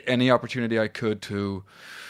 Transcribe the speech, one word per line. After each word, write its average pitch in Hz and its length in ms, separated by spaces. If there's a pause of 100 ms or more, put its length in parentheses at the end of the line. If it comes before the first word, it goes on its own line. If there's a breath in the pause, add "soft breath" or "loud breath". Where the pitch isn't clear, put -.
any 127 240
opportunity 117 500
I 107 100
could 107 340
to 98 400 (460 loud breath)